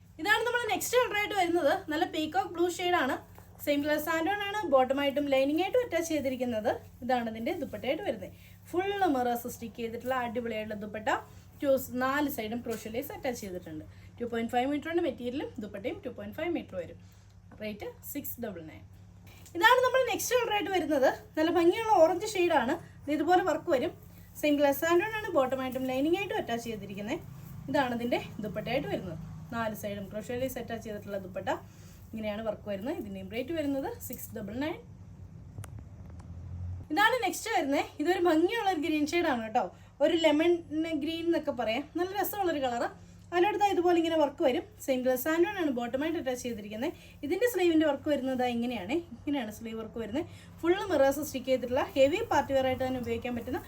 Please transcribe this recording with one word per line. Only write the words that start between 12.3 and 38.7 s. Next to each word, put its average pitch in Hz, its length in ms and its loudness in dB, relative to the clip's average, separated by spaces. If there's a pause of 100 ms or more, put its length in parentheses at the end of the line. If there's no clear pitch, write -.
സൈഡും 220 300 -4
ക്രോഷ്യോ 226 300 -6
ലേസ് 285 200 -6
അറ്റാച്ച് 247 280 -4
ചെയ്തിട്ടുണ്ട്. 180 400 -10 (340)
ടു 240 140 -6
പോയിന്റ് 233 220 -2
ഫൈവ് 247 180 2
മീറ്റർ 294 220 -2
ആണ് 349 140 2
മെറ്റീരിയലും 247 420 -4 (140)
ദുപ്പട്ടയും 208 420 -6
ടു 254 120 -8
പോയിന്റ് 208 220 -10
ഫൈവ് 339 180 -2
മീറ്റർ 190 240 -10
വരും. - 160 -12 (640)
റേറ്റ് 214 260 -8 (240)
സിക്സ് - 240 -8 (100)
ഡബിൾ 180 240 -8
നയൻ. - 140 -18 (720)
ഇതാണ് 466 280 8
നമ്മൾ 508 260 6
നെക്സ്റ്റ് - 280 2
കളറായിട്ട് 415 360 0
വരുന്നത്. 294 340 4 (280)
നല്ല 320 220 4
ഭംഗിയുള്ള 427 420 4
ഓറഞ്ച് 370 340 6
ഷെയ്ഡാണ്. 330 400 4 (300)
ഇത് 285 120 0
ഇതുപോലെ 359 340 4
വർക്ക് 311 240 -2
വരും. 277 180 0 (480)
സെയിം 294 200 4
കളർ 277 220 6
സാൻഡോൺ 359 380 4
ആണ് 440 160 -4
ബോട്ടമായിട്ടും 262 540 0
ലൈനിങ് 302 300 2
ആയിട്ടും 415 200 -4
അറ്റാച്ച് 233 280 -6
ചെയ്തിരിക്കുന്നത്. 208 500 -6 (520)
ഇതാണ് 262 280 2
ഇതിൻ്റെ 254 220 0 (240)
ദുപ്പട്ടയായിട്ട് 220 480 -4
വരുന്നത്. 180 240 -6 (380)
നാല് 220 280 -4
സൈഡും 202 280 -8
ക്രോഷ്യോ 214 320 -6
ലേസ് 254 200 -4
അറ്റാച്ച് 226 240 -8
ചെയ്തിട്ടുള്ള 202 400 -8
ദുപ്പട്ട. 185 220 -6 (640)
ഇങ്ങനെയാണ് 214 360 -6
വർക്ക് 208 240 -6
വരുന്നത്. 233 280 -4
ഇതിൻ്റെയും 196 360 -10
റേറ്റ് 269 240 -4
വരുന്നത് 285 280 -2 (200)
സിക്സ് - 280 -10
ഡബിൾ 208 180 -8 (120)
നയൻ. 359 120 -4 (2250)
ഇതാണ് 427 320 4
നെക്സ്റ്റ് 381 320 -2
വരുന്നത്. 311 300 2 (160)
ഇതൊരു 349 260 2
ഭംഗിയുള്ള 381 460 4